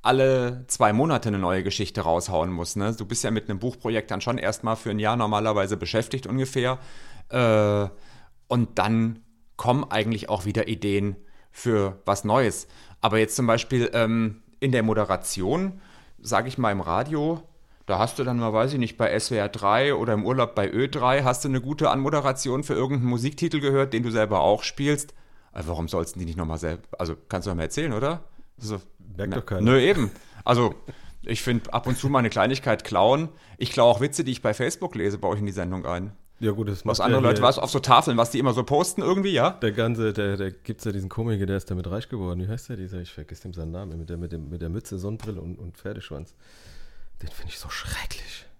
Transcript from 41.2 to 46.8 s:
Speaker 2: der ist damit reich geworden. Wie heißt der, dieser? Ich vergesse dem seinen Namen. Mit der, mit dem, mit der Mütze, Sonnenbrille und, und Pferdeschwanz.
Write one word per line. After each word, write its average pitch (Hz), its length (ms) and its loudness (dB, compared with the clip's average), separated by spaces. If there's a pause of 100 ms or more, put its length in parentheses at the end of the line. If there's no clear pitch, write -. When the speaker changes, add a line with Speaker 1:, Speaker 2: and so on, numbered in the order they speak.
Speaker 2:
der 98 100 -2
ist - 140 -6
damit 90 200 -4
reich 104 180 -6
geworden. 90 340 -6
Wie 92 60 -4
heißt 117 220 -8
der, 120 60 -8
dieser? 95 240 -10
Ich 87 120 -14
vergesse - 300 -14
dem 90 120 -14
seinen 82 180 -8
Namen. 87 260 -10
Mit 80 120 -10
der, 85 60 -6
mit 85 160 -8
dem, 78 160 -10
mit 82 140 -10
der 82 60 -6
Mütze, 98 300 -8
Sonnenbrille 101 420 -8
und, 87 180 -12
und 82 180 -14
Pferdeschwanz. - 580 -12 (880)